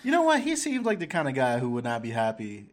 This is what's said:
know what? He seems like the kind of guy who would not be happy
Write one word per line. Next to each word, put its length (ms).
know 180
what? 200
He 120
seems 300
like 140
the 80
kind 220
of 60
guy 240
who 120
would 140
not 180
be 80
happy 640